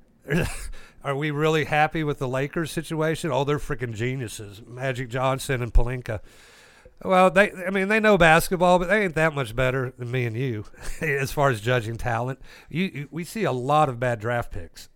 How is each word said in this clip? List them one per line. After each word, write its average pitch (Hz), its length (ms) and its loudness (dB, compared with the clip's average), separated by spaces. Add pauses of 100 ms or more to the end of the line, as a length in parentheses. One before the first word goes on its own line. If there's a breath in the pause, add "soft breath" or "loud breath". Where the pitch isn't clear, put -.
(260)
<laughs> - 760 -6
Are 139 120 -4
we 151 160 -2
really 156 340 2
happy 156 380 2
with 147 160 -2
the 135 100 -2
Lakers 143 420 -4
situation? 160 600 -4
Oh, 131 120 2
they're 143 160 0
freaking 123 340 -6
geniuses, 110 720 -6
Magic 127 440 -6
Johnson 131 520 0
and 120 120 -6
Pelinka. 120 480 2 (800 loud breath)
Well, 185 260 6
they, 185 220 4
I 180 180 -8
mean, 190 200 0
they 220 100 4
know 214 180 6
basketball, 175 640 6
but 175 80 0
they 208 160 2
ain't 170 120 -2
that 160 200 2
much 123 180 -4
better 127 440 0
than 120 120 -8
me 123 160 -2
and 113 120 -4
you 117 260 -4 (200)
<laughs> - 180 -8
as 139 320 -2
far 139 160 2
as 117 100 0
judging 117 380 -2
talent. 120 420 -4 (300 loud breath)
You, 170 160 -4
you, 147 260 -10
we 170 140 -8
see 220 180 -6
a 143 80 0
lot 139 380 2
of 120 100 -8
bad 120 220 -2
draft 120 320 -4
picks. - 420 -12